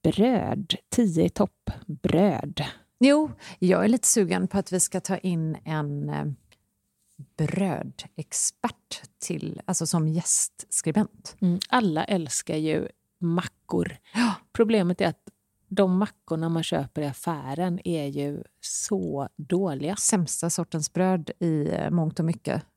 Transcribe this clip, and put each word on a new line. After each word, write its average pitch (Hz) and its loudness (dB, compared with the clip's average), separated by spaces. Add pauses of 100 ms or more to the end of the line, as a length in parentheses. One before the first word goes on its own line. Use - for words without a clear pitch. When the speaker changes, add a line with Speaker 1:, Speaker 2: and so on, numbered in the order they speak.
Speaker 1:
bröd, 202 2 (140)
tio 170 4
i 170 2
topp - -2 (160)
bröd? 156 0 (360)
Speaker 2:
Jo, 285 6 (280)
jag 180 4
är 208 4
lite 240 2
sugen 185 2
på 202 -2
att - -2
vi 185 0
ska - -2
ta 190 -4
in 160 -2
en, 147 -4
eh, 147 -4 (1120)
brödexpert - -4 (180)
till, 156 -8
alltså 175 -2
som 160 2
gästskribent. - -2
Speaker 1:
Mm, 180 2 (100)
alla 185 2
älskar 165 -2
ju 156 0 (320)
mackor. 175 -2 (220)
Speaker 2:
Ja. 220 2 (160)
Speaker 1:
Problemet 208 2
är 185 2
att - -6 (380)
de 190 4
mackorna 165 -2
man 165 0
köper 151 -2
i 147 -2
affären 156 -4
är 156 -2
ju 143 -4 (180)
så 160 -4
dåliga. 160 -2
Speaker 2:
Sämsta - 0
sortens 165 -4
bröd 185 2
i, 156 2
eh, - 0
mångt 165 0
och 160 2
mycket. 156 -2 (120)